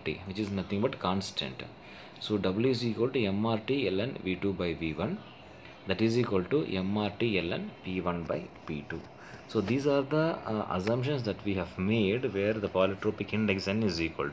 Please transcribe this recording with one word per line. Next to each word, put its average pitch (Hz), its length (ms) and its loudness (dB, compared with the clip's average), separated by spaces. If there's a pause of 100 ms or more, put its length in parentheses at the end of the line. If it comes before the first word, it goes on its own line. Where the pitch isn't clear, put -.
T, 78 220 -4
which 95 120 -6
is 104 120 -2
nothing 98 300 0
but 127 180 0
constant. 73 640 -2 (580)
So - 180 0
W 98 320 2
is 120 140 0
equal 113 260 2
to 131 140 2
M 101 220 2
R 113 120 2
T 127 300 0
ln 95 340 -2
V 92 140 0
two 98 160 0
by 87 220 0
V 80 180 -2
one, 110 260 -2 (680)
that 95 160 2
is 113 160 6
equal 104 260 4
to 147 220 2 (100)
M 95 220 0
R 104 200 2
T 110 220 2
ln 139 300 -2 (140)
P 92 160 -2
one 87 240 0
by 82 180 -2 (240)
P 73 220 -4
two. 80 120 -6 (460)
So 110 140 0
these 123 260 2
are 143 160 4
the, 156 440 2
uh, 110 240 0
assumptions 120 540 0
that 101 200 -2
we 101 100 0
have 90 240 -2
made 107 540 2
where 101 220 2
the 101 140 0
polytropic 98 640 2
index 101 360 2
n 107 140 2
is 90 180 2
equal 76 320 0